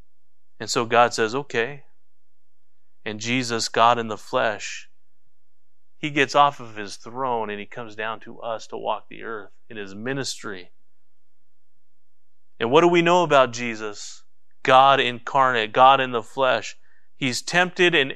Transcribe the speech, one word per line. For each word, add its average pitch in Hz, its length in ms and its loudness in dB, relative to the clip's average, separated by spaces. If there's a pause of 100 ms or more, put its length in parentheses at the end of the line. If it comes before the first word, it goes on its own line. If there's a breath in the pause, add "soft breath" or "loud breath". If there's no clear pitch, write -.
(600)
And 110 80 -10
so 123 160 2
God 117 300 6
says, 113 200 2
"Okay." 135 500 -4 (1200)
And 107 140 -8
Jesus, 117 500 -2
God 120 300 6
in 113 100 -2
the 104 100 -6
flesh, - 720 -4 (1040)
he 151 140 -6
gets 143 240 2
off 143 260 6
of 113 160 -12
his 101 200 -8
throne 120 540 -4
and 104 80 -6
he 101 80 -10
comes 110 300 -12
down 110 240 -6
to 113 200 -14
us 110 280 -8
to 117 80 -10
walk 110 320 -6
the 107 160 -12
earth 107 280 -10 (160)
in 117 80 -12
his 98 180 -10
ministry. 113 760 -8 (1900)
And 117 100 2
what 156 120 8
do 175 60 8
we 175 140 6
know 175 200 6
about 135 300 6
Jesus? 110 720 -6 (400)
God 135 380 8
incarnate, 120 720 2
God 135 280 10
in 127 120 -2
the 113 100 0
flesh. 127 560 0 (380)
He's 127 260 -2
tempted 175 520 4
in 139 220 2